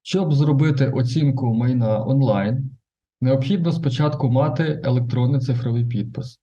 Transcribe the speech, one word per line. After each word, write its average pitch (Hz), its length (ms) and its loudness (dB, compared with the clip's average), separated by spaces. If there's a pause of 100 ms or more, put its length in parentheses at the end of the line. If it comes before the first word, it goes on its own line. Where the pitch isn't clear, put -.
Щоб 180 320 0
зробити 143 560 2
оцінку 127 640 0
майна 117 520 0
онлайн, 120 720 0 (440)
необхідно 147 500 0
спочатку 143 600 0
мати 147 520 0
електронний 123 580 0
цифровий 120 440 -2
підпис. 110 580 -8